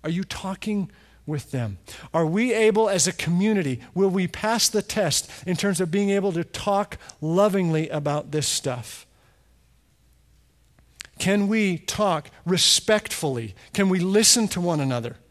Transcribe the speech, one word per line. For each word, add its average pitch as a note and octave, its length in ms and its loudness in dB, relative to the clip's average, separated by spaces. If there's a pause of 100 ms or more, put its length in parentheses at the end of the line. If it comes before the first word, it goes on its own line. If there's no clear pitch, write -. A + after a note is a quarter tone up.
Are D#3 80 -4
you F3+ 120 -2
talking G3 680 -6 (340)
with D3 260 -6
them? A2 260 -4 (360)
Are E3 120 4
we G#3+ 280 0
able A3 360 4
as F#3 180 2
a F#3 60 -2
community, F3 680 0 (140)
will F#3+ 160 4
we F#3 180 0
pass A3 400 0
the G#3 140 0
test - 500 -2 (160)
in F3+ 80 0
terms G3 240 0
of F3+ 100 0
being G3 200 0
able G3 240 0
to E3+ 100 -2
talk G3+ 540 -4 (240)
lovingly E3+ 680 2
about D3 440 -4
this D3 140 -2
stuff? - 600 -6 (2000)
Can G3+ 300 0
we G3+ 300 0
talk F3 520 -2 (160)
respectfully? E3 1080 0 (160)
Can G3 160 2
we F#3 120 2
listen G#3 500 4
to - 100 -4
one E3+ 220 0
another? A#2+ 340 -2 (160)